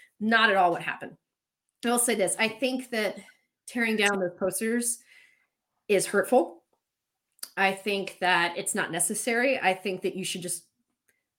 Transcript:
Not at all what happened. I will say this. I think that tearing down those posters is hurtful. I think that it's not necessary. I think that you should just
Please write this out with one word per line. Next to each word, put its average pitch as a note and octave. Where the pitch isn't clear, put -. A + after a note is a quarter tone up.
Not A3
at G3
all F3+
what E3
happened. -
I A#3
will A#3+
say A#3+
this. F3+
I A3
think C4
that G#3+
tearing A3+
down G3+
those F3
posters A3+
is F#3+
hurtful. -
I G3
think G3
that F3
it's G3
not -
necessary. A#3
I F#3
think F#3
that F3+
you F#3
should F3
just -